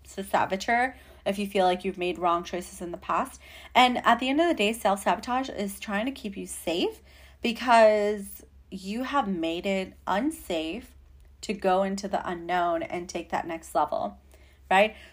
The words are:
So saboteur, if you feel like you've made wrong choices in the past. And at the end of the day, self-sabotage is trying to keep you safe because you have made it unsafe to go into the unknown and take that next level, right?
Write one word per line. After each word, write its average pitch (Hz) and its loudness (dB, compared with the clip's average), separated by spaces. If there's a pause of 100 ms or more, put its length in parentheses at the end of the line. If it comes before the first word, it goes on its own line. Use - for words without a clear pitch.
So - -12
saboteur, 208 0 (300)
if 196 -2
you 202 -2
feel 196 2
like 180 2
you've 185 -4
made 175 -4
wrong 175 2
choices - -10
in 175 -8
the 180 -8
past. - -4 (320)
And 247 4
at 233 6
the 262 -2
end 277 2
of 339 4
the 330 4
day, 208 2
self-sabotage 226 0
is 196 -6
trying 208 -4
to 277 -4
keep 202 -10
you 185 -8
safe 196 -4 (400)
because 214 4 (260)
you 196 -6
have 262 0
made 170 -2
it 190 -2 (120)
unsafe 190 -4 (480)
to 220 -4
go 190 2
into 196 -4
the 185 -4
unknown 175 -2
and 175 -8
take 170 -8
that - -4
next 165 -10
level, 160 -2 (500)
right? 208 4 (180)